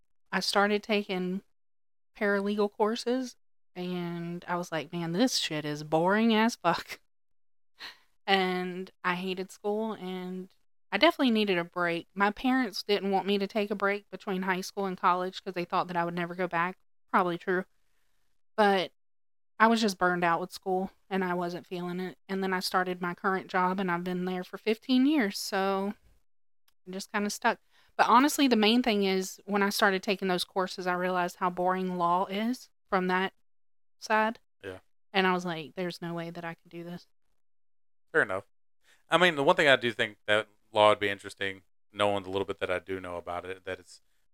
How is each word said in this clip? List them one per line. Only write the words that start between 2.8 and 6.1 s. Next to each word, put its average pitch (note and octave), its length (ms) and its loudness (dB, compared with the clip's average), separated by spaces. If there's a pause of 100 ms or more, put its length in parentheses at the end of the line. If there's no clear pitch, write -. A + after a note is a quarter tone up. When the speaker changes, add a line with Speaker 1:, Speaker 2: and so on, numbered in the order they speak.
Speaker 1:
and F3 760 -6
I F3 80 -2
was F3 140 -6
like, D#3 220 -6
"Man, E3+ 200 -4
this A#3 260 2
shit D3+ 260 -4
is D3+ 200 -6
boring F#3 500 2